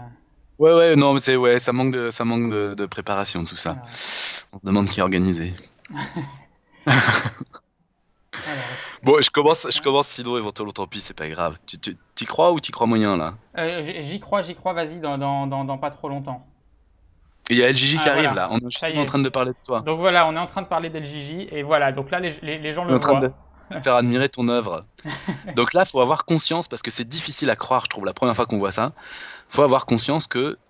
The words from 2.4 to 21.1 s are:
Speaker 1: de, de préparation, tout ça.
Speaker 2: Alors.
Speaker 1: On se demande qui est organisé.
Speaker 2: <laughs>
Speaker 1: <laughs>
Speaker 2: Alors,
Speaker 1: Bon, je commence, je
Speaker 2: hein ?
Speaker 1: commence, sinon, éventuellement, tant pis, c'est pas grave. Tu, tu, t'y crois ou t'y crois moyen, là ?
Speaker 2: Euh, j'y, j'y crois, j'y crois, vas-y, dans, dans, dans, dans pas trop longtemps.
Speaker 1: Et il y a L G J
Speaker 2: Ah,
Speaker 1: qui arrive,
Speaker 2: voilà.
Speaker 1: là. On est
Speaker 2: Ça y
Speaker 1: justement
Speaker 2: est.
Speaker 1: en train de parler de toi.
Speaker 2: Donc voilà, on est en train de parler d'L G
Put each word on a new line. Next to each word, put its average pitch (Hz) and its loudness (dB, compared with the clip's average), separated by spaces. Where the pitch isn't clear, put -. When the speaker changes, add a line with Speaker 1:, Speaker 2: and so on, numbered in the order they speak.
Speaker 1:
de, 104 -2
de 101 -4
préparation, 98 -4
tout 87 -10
ça. 82 -4
Speaker 2:
Alors. - -12
Speaker 1:
On 98 -18
se 95 -16
demande 98 2
qui 90 -2
est - 2
organisé. 90 0
Speaker 2:
<laughs> - -16
Speaker 1:
<laughs> - -14
Speaker 2:
Alors, - -4
Speaker 1:
Bon, 143 6
je 131 4
commence, 151 2
je - 0
Speaker 2:
hein ? - -4
Speaker 1:
commence, 139 2
sinon, 120 -6
éventuellement, 104 -6
tant 98 -8
pis, 104 -14
c'est - -14
pas 78 -8
grave. 82 -4
Tu, - -16
tu, 87 -10
t'y - -8
crois 170 2
ou 160 -2
t'y - -8
crois 117 -2
moyen, 107 2
là ? 82 -4
Speaker 2:
Euh, 165 -4
j'y, 170 -8
j'y 170 -10
crois, 196 -2
j'y 170 -12
crois, - -6
vas-y, 165 -6
dans, 143 -4
dans, 139 -2
dans, 135 -4
dans 135 -6
pas 143 -6
trop 143 -10
longtemps. 139 -10
Speaker 1:
Et 120 2
il 120 6
y 123 6
a 123 6
L 135 2
G 131 2
J 147 2
Speaker 2:
Ah, 156 -2
Speaker 1:
qui 151 2
arrive, 143 4
Speaker 2:
voilà. 95 -2
Speaker 1:
là. 92 -2
On 113 -2
est 117 0
Speaker 2:
Ça 123 -6
y 160 -4
Speaker 1:
justement 151 -2
Speaker 2:
est. - -
Speaker 1:
en 139 -2
train 139 -2
de 135 2
parler 127 -2
de - -16
toi. 120 -2
Speaker 2:
Donc 156 -4
voilà, 175 4
on 160 -2
est 165 -4
en 175 -4
train 190 -6
de 175 -12
parler 165 -4
d'L 156 -8
G 147 -10